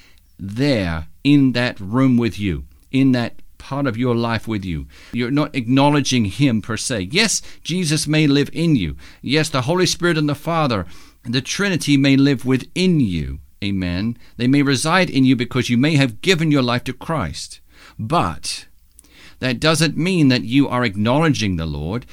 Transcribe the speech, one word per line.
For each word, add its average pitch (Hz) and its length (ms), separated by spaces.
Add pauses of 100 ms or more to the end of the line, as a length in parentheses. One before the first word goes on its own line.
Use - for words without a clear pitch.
(380)
there 98 720 (160)
in 139 280
that 120 280
room 123 360
with 117 220
you, 85 280 (260)
in 131 200
that 120 300 (160)
part 139 280
of 117 100
your 123 180
life 117 320
with 104 180
you. 78 220 (260)
You're 120 180
not 143 260
acknowledging 135 720
Him 113 360
per 110 140
se. 101 340
Yes, 202 320 (220)
Jesus 156 420
may 156 200
live 143 260
in 160 240
you. 82 200 (260)
Yes, 147 260
the 131 140
Holy 170 240
Spirit 165 320
and 151 100
the 143 80
Father, 139 500 (380)
the 120 160
Trinity 175 560
may 139 200
live 135 280
within 156 560
you. 78 400 (240)
Amen. 98 540 (180)
They 120 100
may 143 160
reside 156 480
in 135 140
you 131 100
because 120 360
you 120 80
may 151 180
have 131 240
given 165 320
your 143 100
life 123 220
to 131 80
Christ. - 680 (380)
But 110 680 (720)
that 123 180
doesn't 160 380
mean 165 320
that 127 160
you 127 240
are 123 160
acknowledging 110 720
the 82 100
Lord. 80 460